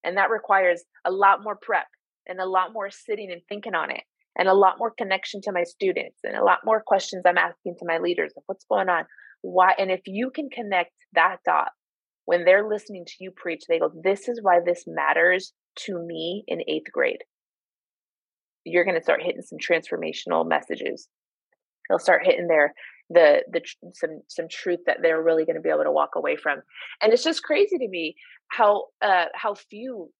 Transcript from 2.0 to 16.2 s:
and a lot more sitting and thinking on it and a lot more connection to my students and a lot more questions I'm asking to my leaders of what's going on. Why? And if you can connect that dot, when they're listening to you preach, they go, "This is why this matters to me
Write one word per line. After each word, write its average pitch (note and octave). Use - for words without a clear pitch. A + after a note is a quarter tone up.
and F#3
a F#3
lot F#3
more G3+
sitting G3+
and F3
thinking G#3
on D3+
it -
and F#3+
a F#3+
lot F#3+
more A3+
connection F#3+
to G#3
my F3
students -
and -
a -
lot F#3+
more A3
questions F#3+
I'm F3
asking F3
to F3
my E3
leaders F3
of -
what's -
going G3
on. E3
Why? F#3
And F#3+
if F#3
you A3
can C#4+
connect G3
that F3
dot, D#3+
when F3
they're G3
listening G3+
to -
you F#3+
preach, E3
they E3
go, D#3+
"This G3
is A#3+
why F3+
this F3
matters E3
to F3+
me E3+